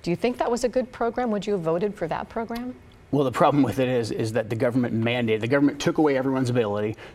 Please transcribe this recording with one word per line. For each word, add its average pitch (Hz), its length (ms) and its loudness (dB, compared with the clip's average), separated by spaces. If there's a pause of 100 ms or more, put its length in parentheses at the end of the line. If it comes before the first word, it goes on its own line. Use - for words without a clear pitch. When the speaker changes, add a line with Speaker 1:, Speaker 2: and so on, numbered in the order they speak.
Speaker 1:
Do 175 80 -4
you 170 60 0
think 247 220 -2
that 349 120 0
was - 140 0
a 226 40 0
good 247 220 -2
program? 233 400 -2
Would 208 160 -2
you 208 60 0
have 185 80 -2
voted 180 340 0
for 165 140 -4
that 165 180 -4
program? 233 480 -8 (360)
Speaker 2:
Well, 139 140 2
the 123 60 0
problem 147 300 4
with 123 180 0
it 127 100 2
is, 117 220 0
is 110 200 -2
that 110 180 -2
the 117 60 -2
government 117 420 0
mandated, 117 440 0
the 117 60 -4
government 143 340 2
took 165 160 0
away 151 180 4
everyone's 131 340 0
ability 107 460 0 (200)